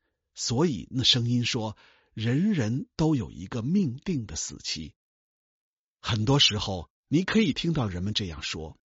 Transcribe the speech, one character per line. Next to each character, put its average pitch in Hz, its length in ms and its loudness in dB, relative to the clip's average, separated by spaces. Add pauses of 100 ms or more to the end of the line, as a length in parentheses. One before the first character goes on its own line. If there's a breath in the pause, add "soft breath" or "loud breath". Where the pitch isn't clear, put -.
(340)
所 123 320 0
以 123 260 -2
那 120 140 -2
声 120 240 4
音 120 160 2
说 110 320 -4 (360 soft breath)
，“人 131 380 2
人 143 360 0 (100)
都 160 180 4
有 98 160 -2
一 87 160 -12
个 117 140 -6
命 151 360 2
定 139 280 -4
的 82 100 -12
死 - 220 -8
期。” - 360 -8 (1080)
很 110 240 0
多 135 140 4
时 104 180 4
候， 95 320 -4 (180)
你 160 160 2
可 214 160 2
以 185 140 4
听 - 180 -2
到 147 160 0
人 90 160 -4
们 104 100 -2
这 107 120 -2
样 76 160 -8
说 - 360 -8 (100)